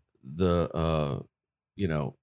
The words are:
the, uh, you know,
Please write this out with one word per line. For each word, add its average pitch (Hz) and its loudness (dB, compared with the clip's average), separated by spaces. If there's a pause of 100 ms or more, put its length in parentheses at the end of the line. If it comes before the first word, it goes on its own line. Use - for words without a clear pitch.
(240)
the, 87 2
uh, 78 0 (560)
you 95 -2
know, 73 -2